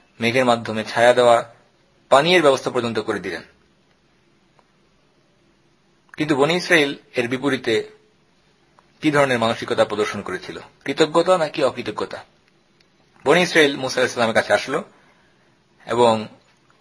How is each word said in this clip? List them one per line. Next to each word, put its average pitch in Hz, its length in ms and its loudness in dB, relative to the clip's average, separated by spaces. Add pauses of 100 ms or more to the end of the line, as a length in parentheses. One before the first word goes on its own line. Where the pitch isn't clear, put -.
(200)
মেঘের 117 240 0
মাধ্যমে 113 400 -2
ছায়া 120 280 4
দেওয়া, 120 320 4 (640)
পানীয়ের 165 340 4
ব্যবস্থা 135 280 2
পর্যন্ত 117 280 -4
করে 104 200 -4
দিলেন। 90 240 -10 (2750)
কিন্তু 151 200 -2
বনী 147 200 2
ইসরাইল 160 380 0 (220)
এর 120 120 -2
বিপরীতে 127 600 -2 (1120)
কি 156 80 0
ধরনের 139 280 2
মানসিকতা 113 460 -2
প্রদর্শন 104 380 -4
করেছিল? 90 360 -12 (260)
কৃতজ্ঞতা 165 540 0
নাকি 151 260 -4
অকৃতজ্ঞতা? 110 600 -6 (1000)
বনী 165 180 4
ইসরাইল 151 340 2
মূসা 131 180 -6
আলাইহিস 127 200 -2
সালামের 113 200 0
কাছে 107 180 0
আসলো 135 320 -2 (1040)
এবং 117 420 2 (520)